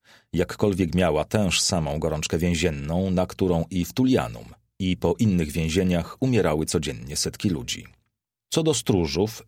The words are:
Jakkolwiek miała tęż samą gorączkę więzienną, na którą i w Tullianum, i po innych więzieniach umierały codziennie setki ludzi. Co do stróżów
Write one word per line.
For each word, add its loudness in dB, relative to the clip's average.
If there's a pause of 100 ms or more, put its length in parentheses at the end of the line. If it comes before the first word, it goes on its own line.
(340)
Jakkolwiek 0
miała 2
tęż 0
samą -2
gorączkę -2
więzienną, 0
na 2
którą 0
i -2
w -10
Tullianum, 0 (260)
i 0
po 2
innych 2
więzieniach 0
umierały 2
codziennie -4
setki -2
ludzi. -6 (600)
Co 0
do 4
stróżów 0